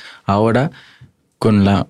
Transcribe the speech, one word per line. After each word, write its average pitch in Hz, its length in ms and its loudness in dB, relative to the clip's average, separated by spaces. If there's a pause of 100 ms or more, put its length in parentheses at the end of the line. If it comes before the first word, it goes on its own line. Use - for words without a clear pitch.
(260)
ahora 113 440 0 (680)
con 104 260 2
la 98 260 0